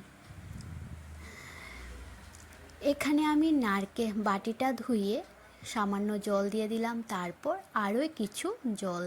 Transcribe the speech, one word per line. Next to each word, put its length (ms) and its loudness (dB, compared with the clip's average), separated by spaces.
এখানে 420 4
আমি 220 6
নারকে-, 520 2
বাটিটা 460 2
ধুয়ে 440 2
সামান্য 460 0
জল 300 2
দিয়ে 180 0
দিলাম, 280 0
তারপর 480 -2
আরও 260 2
কিছু 300 -4
জল 300 -2